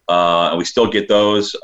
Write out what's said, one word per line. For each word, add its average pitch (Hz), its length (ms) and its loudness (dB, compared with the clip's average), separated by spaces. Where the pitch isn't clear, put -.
Uh, 87 420 2
and 85 80 -4
we 87 60 -2
still 117 220 0
get 101 220 -4
those, 104 560 0